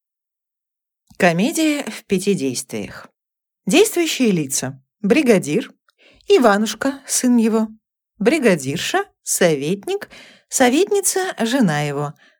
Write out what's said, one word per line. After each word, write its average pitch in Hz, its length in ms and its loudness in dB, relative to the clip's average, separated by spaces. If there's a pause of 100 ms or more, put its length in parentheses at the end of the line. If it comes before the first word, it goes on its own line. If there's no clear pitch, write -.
(1160)
Комедия 285 680 0
в - 220 -12
пяти 196 300 0
действиях. 123 760 -8 (560)
Действующие 311 680 2
лица: 135 500 -6 (200)
бригадир, 202 720 0 (560)
Иванушка, 240 760 2
сын 247 300 0
его, 220 320 2 (500)
бригадирша, 214 840 0 (200)
советник, 190 840 -2 (400)
советница, 370 920 0
жена 226 440 0
его, 147 320 -6 (260)